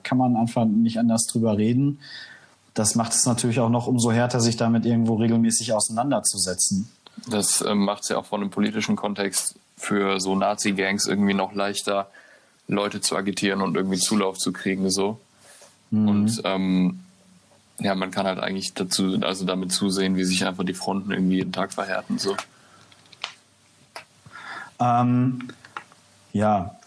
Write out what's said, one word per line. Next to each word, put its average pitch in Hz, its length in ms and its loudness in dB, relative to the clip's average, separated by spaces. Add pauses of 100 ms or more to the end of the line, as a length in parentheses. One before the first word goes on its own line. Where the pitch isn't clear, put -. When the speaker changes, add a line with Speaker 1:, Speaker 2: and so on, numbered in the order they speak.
Speaker 1:
kann 127 160 0
man 123 160 4
einfach 113 300 2
nicht 110 340 2
anders 113 260 2
drüber 113 320 2
reden. 127 420 2 (760)
Das 107 180 0
macht 113 200 0
es - 120 2
natürlich 120 340 0
auch 117 100 4
noch 120 180 2
umso 120 240 2
härter, 120 300 2
sich 117 160 2
damit 113 280 2
irgendwo 117 300 2
regelmäßig 113 580 2
auseinanderzusetzen. 104 1120 0 (400)
Speaker 2:
Das, 104 400 0
ähm, 104 120 0
macht's 101 300 -2
ja - 80 0
auch 107 80 -4
von 104 160 -4
einem 98 100 -4
politischen 107 440 0
Kontext 101 600 -4 (200)
für 98 440 0
so 95 160 0
Nazi-Gangs 98 720 0
irgendwie 101 260 2
noch 98 220 -2
leichter, 101 540 -2 (580)
Leute 101 320 -2
zu - 160 -2
agitieren 98 460 -2
und 95 160 0
irgendwie 95 220 0
Zulauf 98 400 0
zu 98 120 -2
kriegen, 95 380 -2
so. 98 300 -2 (720)
Speaker 1:
Mhm. 107 180 2
Speaker 2:
Und, 104 360 2
ähm, 92 540 2 (800)
ja, 101 160 -2
man 95 160 -2
kann 98 160 -2
halt 92 140 -2
eigentlich 95 340 -6
dazu, 95 480 0
also 95 240 -2
damit 92 260 -2
zusehen, 95 440 0
wie 92 80 0
sich 92 240 0
einfach 92 160 -4
die 92 100 -2
Fronten 98 380 -4
irgendwie 92 240 2
jeden 92 160 -2
Tag 95 220 -4
verhärten, 95 440 -6
so. 98 180 -2 (2500)
Speaker 1:
Ähm, 123 720 2 (840)
ja, 101 420 2 (120)